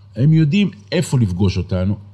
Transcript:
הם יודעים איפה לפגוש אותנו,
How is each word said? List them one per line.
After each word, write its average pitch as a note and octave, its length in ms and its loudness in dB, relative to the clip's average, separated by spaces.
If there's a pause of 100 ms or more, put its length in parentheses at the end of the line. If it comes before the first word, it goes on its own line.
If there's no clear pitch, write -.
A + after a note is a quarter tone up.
(160)
הם D3 180 2
יודעים D#3+ 380 2 (200)
איפה D3+ 280 -2
לפגוש F#2 380 0
אותנו, F#2 400 -2 (160)